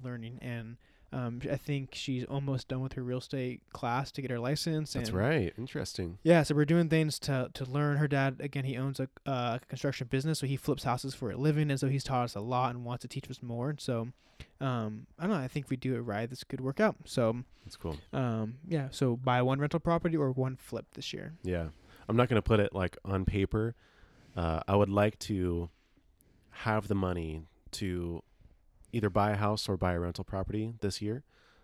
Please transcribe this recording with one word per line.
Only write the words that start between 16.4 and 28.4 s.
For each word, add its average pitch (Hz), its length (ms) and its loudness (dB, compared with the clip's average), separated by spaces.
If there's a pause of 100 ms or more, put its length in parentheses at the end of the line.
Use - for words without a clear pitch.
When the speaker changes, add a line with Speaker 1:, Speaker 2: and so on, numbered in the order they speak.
Speaker 1:
could - 160 -8
work 160 200 -2
out. 214 240 4
So 120 380 2 (220)
Speaker 2:
That's - 120 -16
cool. 80 200 -4 (180)
Speaker 1:
um, 113 420 -2 (100)
yeah, 156 240 -2
so 123 260 2
buy 123 260 2
one 135 180 2
rental 147 200 0
property 170 360 2
or 139 160 2
one 131 240 0
flip - 380 -10
this - 200 -8
year. - 280 -10
Speaker 2:
Yeah. 85 260 0 (400)
I'm 113 80 2
not 123 140 6
gonna 110 120 6
put 110 180 6
it, 101 140 2
like, 92 300 0
on 95 220 0
paper. 107 480 2 (600)
Uh, 82 320 0
I 98 80 4
would 101 140 6
like 104 300 4
to 87 480 0 (840)
have 107 380 -2
the 104 60 2
money 85 500 -2 (260)
to 87 520 -4 (720)